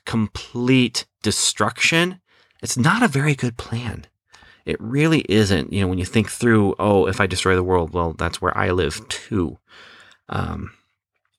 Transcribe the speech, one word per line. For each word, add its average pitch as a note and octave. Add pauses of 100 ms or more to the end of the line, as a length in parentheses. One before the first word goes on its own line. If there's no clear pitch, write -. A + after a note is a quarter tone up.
complete B2 (160)
destruction, E3 (420)
it's -
not F3+
a A#3
very C#3
good B2
plan. - (600)
It D#2
really C#3+
isn't. F#2+
You G2+
know, F#2
when F2+
you F2+
think A2
through, A2
"Oh, G2
if F#2
I G2+
destroy F#2
the F#2
world, F2+
well, E2+
that's E2+
where F2+
I G2
live F2
too." - (720)
Um, - (640)